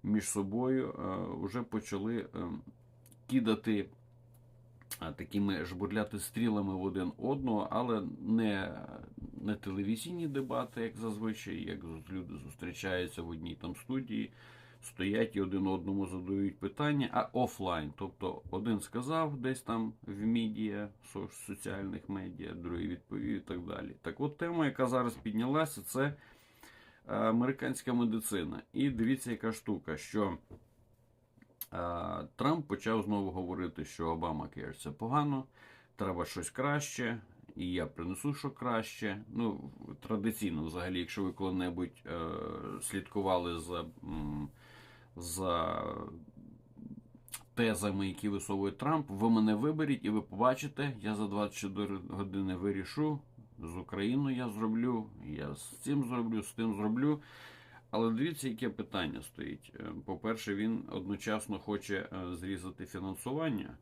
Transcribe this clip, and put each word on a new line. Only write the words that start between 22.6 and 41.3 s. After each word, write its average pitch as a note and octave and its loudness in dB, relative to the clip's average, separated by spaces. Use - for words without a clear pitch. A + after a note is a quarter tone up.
відповів G#2 -4
і - -4
так F2 -6
далі. F#2 -6
Так - -6
от D3 -2
тема, E3+ 2
яка C3+ 4
зараз A#2+ 2
піднялася, B2 2
це, C3+ 2
е, C#3+ 0
американська B2 4
медицина. A2 2
І C#3 4
дивіться, B2 2
яка A2+ 0
штука, D#2+ -2
що, G2+ 0
е, F2 -2
Трамп D3 4
почав A2 2
знову G2+ 2
говорити, F2+ -2
що E2 0
Obamacare D#2+ -4
це C#2+ -6
погано, C3+ 2
треба F2 0
щось - -6
краще, B2+ 0
і F2+ -2
я F2 2
принесу F#2+ -2
що C#3+ -4
краще. A2 -2
Ну, G2+ 0
традиційно, G#2 0
взагалі, F2 -2
якщо F2 -2
ви F2+ 2